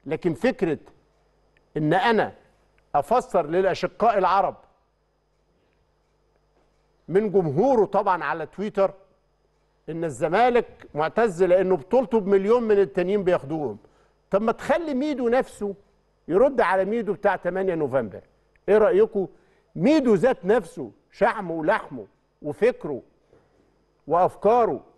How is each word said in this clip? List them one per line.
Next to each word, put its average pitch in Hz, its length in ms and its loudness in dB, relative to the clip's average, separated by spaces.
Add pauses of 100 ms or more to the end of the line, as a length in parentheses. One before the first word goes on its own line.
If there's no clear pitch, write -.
لكن 151 280 -4
فكرة 175 440 -2 (960)
إن 151 180 0
أنا 190 380 0 (640)
أفسر 185 520 0
للأشقاء 185 720 0
العرب 180 380 2 (2500)
من 190 240 0
جمهوره 190 520 2
طبعًا 190 400 -2
على 156 220 -6
تويتر 196 480 -2 (920)
إن 165 160 -6
الزمالك 202 920 -2
معتز 165 480 -2
لأنه 185 340 4
بطولته 226 440 0
بمليون 202 420 2
من 214 160 2
التانيين 196 460 0
بياخدوهم. 147 540 -2 (520)
طب 202 120 0
ما 226 100 -2
تخلي 311 420 -4
ميدو 254 340 -2
نفسه 214 460 -4 (540)
يرد 240 320 2
على 190 240 2
ميدو 208 280 -4
بتاع 185 240 0
تمانية 180 380 -4
نوفمبر. 123 460 -4 (480)
إيه 208 100 4
رأيكم؟ 202 480 2 (500)
ميدو 247 380 2
ذات 196 300 0
نفسه 180 460 -2 (220)
شحمه 202 400 -2
ولحمه 156 540 -4 (360)
وفكره 147 600 -4 (1040)
وأفكاره 180 800 2 (140)